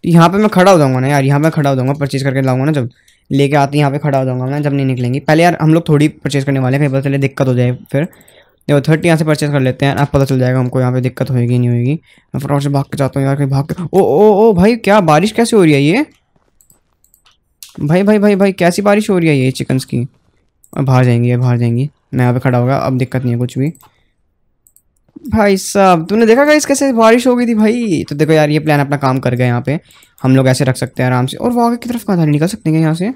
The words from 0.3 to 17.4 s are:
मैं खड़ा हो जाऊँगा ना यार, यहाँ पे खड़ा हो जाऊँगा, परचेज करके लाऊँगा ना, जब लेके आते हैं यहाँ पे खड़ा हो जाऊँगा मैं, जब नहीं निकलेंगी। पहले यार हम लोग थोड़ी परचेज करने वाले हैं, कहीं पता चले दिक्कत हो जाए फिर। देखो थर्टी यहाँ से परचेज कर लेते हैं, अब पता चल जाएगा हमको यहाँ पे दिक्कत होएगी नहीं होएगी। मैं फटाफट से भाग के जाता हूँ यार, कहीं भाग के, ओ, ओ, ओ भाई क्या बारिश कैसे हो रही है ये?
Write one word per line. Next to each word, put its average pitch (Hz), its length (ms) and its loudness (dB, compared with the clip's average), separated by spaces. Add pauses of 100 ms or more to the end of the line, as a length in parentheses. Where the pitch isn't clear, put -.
मैं 214 120 2
खड़ा 185 220 2
हो 185 60 6
जाऊँगा 131 220 2
ना 131 80 -2
यार, 143 160 0
यहाँ 143 160 0
पे 156 100 0
खड़ा 143 200 -2
हो 139 60 0
जाऊँगा, 131 180 -2
परचेज 135 300 -6
करके 135 180 -2
लाऊँगा 131 240 0
ना, 156 60 0
जब 131 180 -2 (400)
लेके 139 260 0
आते 139 220 0
हैं - 20 -2
यहाँ 143 120 0
पे 143 80 -6
खड़ा 143 200 -2
हो 131 60 -2
जाऊँगा 127 200 -4
मैं, 143 160 -6
जब 143 120 -2
नहीं 139 120 -2
निकलेंगी। 127 340 -4
पहले 156 240 2
यार 175 180 2
हम 156 120 4
लोग 165 160 0
थोड़ी 147 180 2
परचेज 143 360 -4
करने 135 160 -2
वाले 131 180 -2
हैं, 147 40 0
कहीं 139 120 0
पता 139 160 -2
चले 139 80 -2
दिक्कत 139 300 -2
हो 127 60 0
जाए 123 180 0 (200)
फिर। 143 160 -2 (600)
देखो 143 140 2
थर्टी 160 260 0
यहाँ 160 100 4
से 160 80 -2
परचेज 151 260 -2
कर 143 80 0
लेते 127 260 -2
हैं, 139 100 0
अब 120 180 0
पता 139 120 2
चल 131 140 -2
जाएगा 127 200 0
हमको 123 200 -2
यहाँ 127 140 0
पे 127 80 -2
दिक्कत 123 280 -4
होएगी 123 300 0
नहीं 120 100 0
होएगी। 120 240 -2 (400)
मैं 131 60 -6
फटाफट 143 240 -4
से 143 60 -2
भाग 139 140 -2
के - 140 -10
जाता 139 220 -4
हूँ 135 80 -2
यार, 139 80 0
कहीं 143 120 -2
भाग 135 180 -2
के, - 180 -8
ओ, 160 160 0
ओ, 190 320 4 (100)
ओ 220 120 4
भाई 202 240 4
क्या 214 260 2
बारिश 160 280 2
कैसे 233 240 0
हो 196 80 6
रही 156 100 4
है 139 80 2
ये? 196 240 0 (1700)